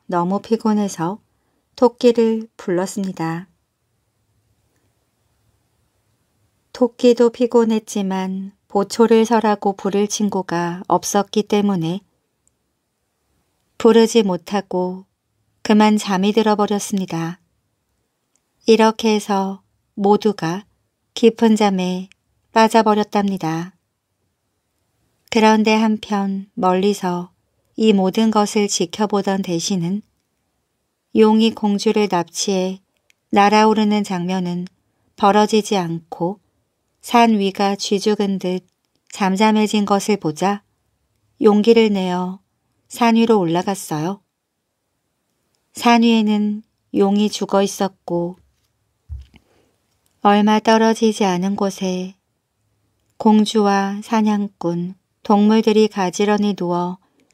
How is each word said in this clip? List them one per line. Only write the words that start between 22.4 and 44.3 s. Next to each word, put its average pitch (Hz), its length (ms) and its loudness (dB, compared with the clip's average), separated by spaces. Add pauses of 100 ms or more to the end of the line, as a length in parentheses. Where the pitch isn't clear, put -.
빠져버렸답니다. 208 1200 0 (1600)
그런데 214 420 4
한편 208 800 -2
멀리서 185 760 -2 (460)
이 220 160 2
모든 196 360 0
것을 208 380 0
지켜보던 196 760 -4
대신은 180 640 -4 (1120)
용이 220 360 4
공주를 208 600 -2
납치해 185 680 -4 (520)
날아오르는 208 720 4
장면은 180 640 -6 (480)
벌어지지 208 640 2
않고 170 600 -6 (600)
산 233 400 2
위가 196 380 -2
쥐죽은 202 600 -2
듯 185 280 -6 (440)
잠잠해진 214 760 0
것을 196 320 0
보자 185 440 -2 (800)
용기를 214 500 4
내어 185 480 -4 (480)
산 233 280 0
위로 226 240 4
올라갔어요. 180 840 -4 (1500)